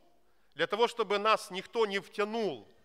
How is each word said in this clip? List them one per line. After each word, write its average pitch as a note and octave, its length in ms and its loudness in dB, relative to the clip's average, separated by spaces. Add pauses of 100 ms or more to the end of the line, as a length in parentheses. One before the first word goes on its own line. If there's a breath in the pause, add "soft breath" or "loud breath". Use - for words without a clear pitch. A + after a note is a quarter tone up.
(540)
для D3+ 120 0
того, A3 220 2
чтобы G#3 300 -2
нас G#3 320 2
никто F#3+ 360 -2
не G3 120 -4
втянул G3+ 720 -4 (160)